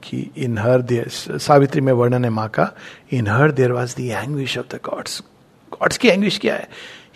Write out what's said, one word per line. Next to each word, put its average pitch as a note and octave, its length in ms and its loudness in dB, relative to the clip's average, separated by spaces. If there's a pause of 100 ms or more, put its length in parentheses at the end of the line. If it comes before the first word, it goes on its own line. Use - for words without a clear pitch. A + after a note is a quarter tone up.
कि - 340 -8
in C3 120 -4
her A#2 300 2
there, B2 580 -4
सावित्री C#3+ 420 4
में C3+ 120 2
वर्णन B2 320 2
है A#2 60 0
माँ A2 180 -2
का, - 240 0 (420)
"In A#2+ 100 0
her A#2+ 260 4
there C3 200 2
was B2 260 -4
the A#2 280 -6
anguish C3+ 320 -4
of B2 120 -6
the - 120 -12
gods।" - 420 -8 (500)
Gods - 260 -2
की B3 100 4
एंग्विश G3 300 2
क्या - 160 -2
है? - 140 -8 (480)